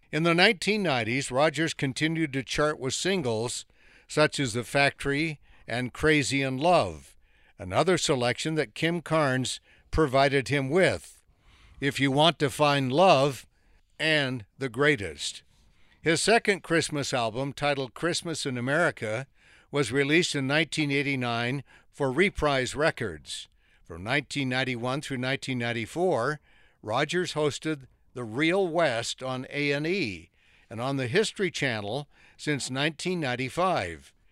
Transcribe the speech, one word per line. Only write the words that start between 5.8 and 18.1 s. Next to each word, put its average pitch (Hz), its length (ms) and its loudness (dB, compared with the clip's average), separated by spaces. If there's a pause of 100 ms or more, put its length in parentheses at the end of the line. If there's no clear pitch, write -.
Crazy 143 500 2
in 131 160 -2
Love, 127 580 0 (420)
another 139 400 2
selection 131 560 0
that 139 200 -2
Kim 170 260 -2
Carnes 135 600 0 (300)
provided 135 580 4
him 135 220 0
with, 151 500 0 (600)
If 135 180 0
You 139 120 4
Want 147 280 4
to 143 120 0
Find 143 420 2
Love, 147 540 2 (520)
and 139 460 0 (140)
The 135 100 -4
Greatest. 113 720 0 (600)
His 160 180 2
second 208 420 2
Christmas 151 500 -2
album, 127 400 -2
titled 135 420 -2
Christmas 160 520 -4